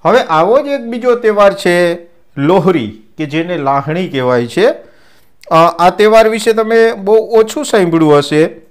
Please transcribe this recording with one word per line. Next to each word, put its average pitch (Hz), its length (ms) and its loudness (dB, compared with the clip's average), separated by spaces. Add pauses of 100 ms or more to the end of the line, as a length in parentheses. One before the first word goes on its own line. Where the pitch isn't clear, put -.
હવે 208 160 2
આવો 185 380 0
જ 285 80 -2
એક 277 140 -4
બીજો 240 340 -2
તહેવાર 208 400 2
છે 175 440 0 (380)
લોહરી, 151 680 0 (160)
કે 156 80 -6
જેને 165 320 -6
લાહણી 147 500 -4
કહેવાય 127 380 -2
છે. 175 200 -2
અ, - 880 -8 (240)
આ 180 120 4
તહેવાર 214 380 4
વિશે 220 240 -2
તમે 226 400 0
બહુ 202 220 -2
ઓછું 220 500 0
સાંભળ્યું 165 540 2
હશે 151 300 0 (220)